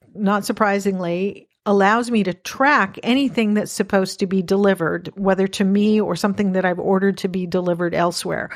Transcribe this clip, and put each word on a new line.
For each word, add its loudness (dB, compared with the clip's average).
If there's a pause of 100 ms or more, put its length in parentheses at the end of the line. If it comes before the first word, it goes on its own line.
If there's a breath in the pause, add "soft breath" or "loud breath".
(140)
not 0
surprisingly, -2 (180)
allows 2
me 2
to -2
track 0
anything 0
that's -2
supposed -2
to 0
be 0
delivered, 0
whether 2
to -2
me 2
or -2
something 0
that 0
I've 0
ordered 2
to -4
be -4
delivered -2
elsewhere. -2